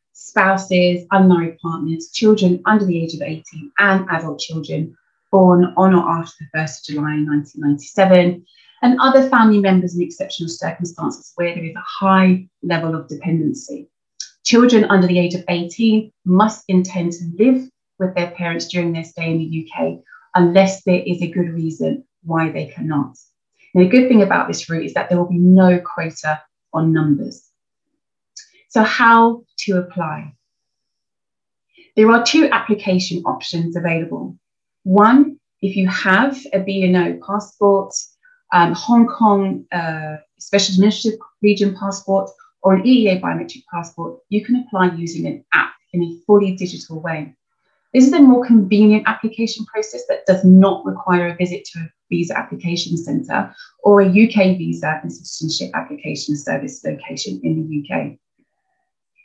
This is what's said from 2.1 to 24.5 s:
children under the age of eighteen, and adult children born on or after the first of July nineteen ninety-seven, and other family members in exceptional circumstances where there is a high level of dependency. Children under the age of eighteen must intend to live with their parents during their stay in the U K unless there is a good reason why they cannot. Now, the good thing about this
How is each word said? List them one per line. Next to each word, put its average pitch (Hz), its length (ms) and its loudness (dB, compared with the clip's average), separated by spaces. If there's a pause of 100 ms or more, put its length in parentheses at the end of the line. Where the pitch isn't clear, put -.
children 196 540 2
under 208 180 2
the 170 160 -2
age 165 140 -8
of 143 80 -10
eighteen, 156 560 -14
and 196 320 0
adult 160 280 -8
children 160 560 -8 (360)
born 180 440 4
on 190 200 4
or 170 120 2
after 165 340 -6
the 156 180 -10
first - 280 -10
of 147 60 -10
July 151 220 -6
nineteen 147 480 -4
ninety-seven, 180 840 2 (380)
and 254 160 2
other 262 280 4
family 220 300 4
members 185 380 2
in 175 80 -4
exceptional - 460 -10
circumstances - 840 -10
where 175 220 -6
there 165 100 -10
is 160 100 -12
a - 80 -14 (220)
high 185 420 2 (140)
level 165 320 -4
of 151 140 -10
dependency. 160 800 -6 (540)
Children 240 400 4
under 180 240 2
the 175 100 0
age 175 160 -2
of - 160 -10
eighteen 214 640 -2 (140)
must 185 420 0
intend 180 460 -2
to 170 260 -12
live 254 280 2 (300)
with 185 160 -4
their 175 160 -4
parents 170 380 -8
during 170 260 -4
their 165 100 -8
stay 165 280 -8
in 165 80 -2
the 160 60 -6
U 160 200 -8 (100)
K - 240 -6 (360)
unless 180 480 2
there 180 180 0
is 175 220 -6
a 165 80 -6
good 175 180 -4
reason 160 540 -6 (180)
why 160 300 -4
they 156 160 -8
cannot. 151 500 -6 (560)
Now, 180 100 4
the 185 60 2
good 254 180 4
thing 226 140 6
about 190 260 0
this - 220 -10